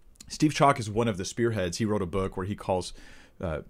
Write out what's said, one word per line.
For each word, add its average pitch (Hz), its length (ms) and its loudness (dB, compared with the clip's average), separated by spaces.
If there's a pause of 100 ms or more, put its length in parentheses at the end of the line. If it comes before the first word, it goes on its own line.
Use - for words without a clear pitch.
(280)
Steve 151 260 2
Chalk 139 260 6
is 107 120 -6
one 113 160 2
of 101 100 0
the 92 80 -4
spearheads. 107 540 0
He 117 60 2
wrote 104 180 2
a - 20 -2
book 95 320 -2
where 92 80 -2
he 104 80 -4
calls, 92 400 -2 (480)
uh, 80 280 -4